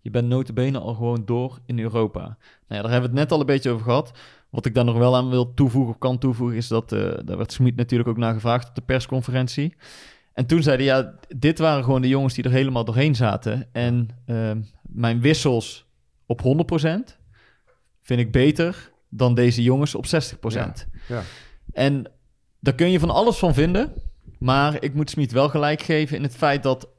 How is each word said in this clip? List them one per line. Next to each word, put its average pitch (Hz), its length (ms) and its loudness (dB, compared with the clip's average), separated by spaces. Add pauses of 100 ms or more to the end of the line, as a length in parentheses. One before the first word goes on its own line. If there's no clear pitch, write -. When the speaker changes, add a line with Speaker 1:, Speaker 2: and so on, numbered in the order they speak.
Speaker 1:
Je 113 100 -12
bent 120 180 0
nota 131 240 -2
bene 127 260 -2
al 113 160 -8
gewoon 117 300 -4
door 123 420 -4
in 120 120 -4
Europa. 110 420 -2
Nou - 160 -14 (320)
ja, 104 140 -8
daar 113 80 -4
hebben 123 100 2 (100)
we 123 60 -2
het 147 80 2
net 165 80 0
al 156 80 2
een 139 60 0
beetje 135 240 0
over 110 140 -2
gehad. 123 280 0 (380)
Wat - 160 -6
ik 117 80 -2
daar 123 100 4
nog 117 140 2
wel 127 180 6
aan 127 140 0
wil 123 240 0
toevoegen 127 380 2
of - 60 -8
kan 127 200 0
toevoegen 120 380 -2
is 117 120 -6
dat, 113 240 -2
eh, 104 80 -2 (240)
daar 90 120 -8
werd - 160 -6
Smit 127 240 2
natuurlijk 120 320 0
ook 110 80 -2
naar 117 180 -2
gevraagd 117 340 -2
op - 60 -20
de - 80 -8
persconferentie. 127 920 -2 (580)
En 123 140 -4
toen 160 160 2
zei 139 140 4
hij, 131 80 0
"Ja, 135 300 2 (220)
dit 151 220 2
waren 151 260 2
gewoon 131 180 2
de 127 60 2
jongens 135 260 2
die 127 100 -6
er 127 60 0
helemaal 131 340 2
doorheen 127 300 2
zaten. 113 580 -2
En, 120 360 0 (180)
ehm, 113 340 -4 (220)
mijn 117 380 -2
wissels 131 680 0 (400)
op 120 140 -4
honderd 147 260 2
procent 165 520 -2 (840)
vind 123 180 0
ik 113 120 -2
beter 160 580 2 (180)
dan 123 260 2
deze 120 280 4
jongens 135 320 2
op 113 120 -8
zestig - 320 -2
procent." 110 480 -6 (220)
Speaker 2:
Ja, 120 80 -6
ja. 104 60 -6 (500)
Speaker 1:
En 139 380 -2 (500)
daar 135 140 0
kun 170 160 2
je 185 80 4
van - 120 2
alles 202 280 4
van 170 160 2
vinden. 180 380 2 (460)
Maar 139 440 2
ik 139 120 -4
moet 147 160 -2
Smit 139 220 -2
wel 135 160 4
gelijk 151 340 0
geven 151 340 0
in - 60 -6
het 135 140 -6
feit 143 260 2
dat 131 260 -2 (100)